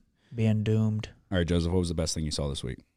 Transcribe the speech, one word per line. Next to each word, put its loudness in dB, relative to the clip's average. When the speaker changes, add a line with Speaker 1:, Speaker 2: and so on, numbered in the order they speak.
Speaker 1:
being 2
doomed. 0
Speaker 2:
All 2
right, 4
Joseph, 2
what 2
was 0
the -4
best -2
thing -4
you -2
saw -2
this -6
week? -6